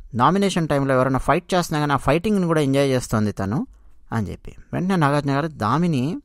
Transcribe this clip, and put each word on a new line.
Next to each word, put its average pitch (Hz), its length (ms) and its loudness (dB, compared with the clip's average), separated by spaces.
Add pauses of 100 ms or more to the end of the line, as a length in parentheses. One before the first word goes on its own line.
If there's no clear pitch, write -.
(140)
నామినేషన్ 170 540 2
టైంలో 139 260 0
ఎవరైనా 131 240 2
ఫైట్ 160 360 0
చేస్తున్నా 165 260 0
కానీ 147 120 0
ఆ 139 40 2
ఫైటింగ్ని 185 500 0
కూడా 160 140 2
ఎంజాయ్ 139 300 2
చేస్తోంది 110 420 0
తను" 110 340 -4 (460)
అని 147 180 -4
చెప్పి. - 240 -14 (180)
వెంటనే 180 240 -2
నాగార్జున 143 360 2
గారు, 147 160 -2
"దామిని 147 760 -2